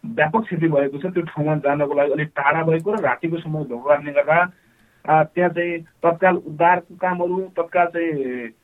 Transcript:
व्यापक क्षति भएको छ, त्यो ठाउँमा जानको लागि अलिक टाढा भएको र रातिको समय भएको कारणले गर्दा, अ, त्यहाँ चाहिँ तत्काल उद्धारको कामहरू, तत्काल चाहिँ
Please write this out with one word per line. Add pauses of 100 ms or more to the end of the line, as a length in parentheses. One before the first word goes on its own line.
व्यापक
क्षति
भएको
छ,
त्यो
ठाउँमा
जानको
लागि
अलिक
टाढा
भएको
र
रातिको
समय
भएको
कारणले
गर्दा, (580)
अ,
त्यहाँ
चाहिँ
तत्काल
उद्धारको
कामहरू,
तत्काल
चाहिँ (160)